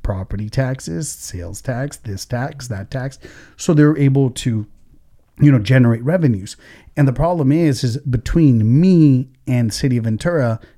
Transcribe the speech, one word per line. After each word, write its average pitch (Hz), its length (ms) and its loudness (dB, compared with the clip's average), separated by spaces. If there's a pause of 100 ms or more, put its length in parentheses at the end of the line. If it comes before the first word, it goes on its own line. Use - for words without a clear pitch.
property 101 480 -8
taxes, 135 580 -6
sales 90 540 -14
tax, 135 360 -8
this 98 280 -12
tax, 131 420 -8
that 98 220 -10
tax. 135 280 -10 (380)
So - 180 -2
they're 147 220 4
able 139 340 2
to, 110 360 -6 (760)
you 143 120 6
know, 131 60 4
generate 117 460 2
revenues. 131 520 -2 (400)
And 143 120 2
the 131 60 0
problem 160 380 0
is, 160 320 2
is 120 140 -2
between 127 800 2
me 156 500 4 (160)
and 120 260 0
city 131 240 -2
of 117 80 -2
Ventura 117 560 -2 (180)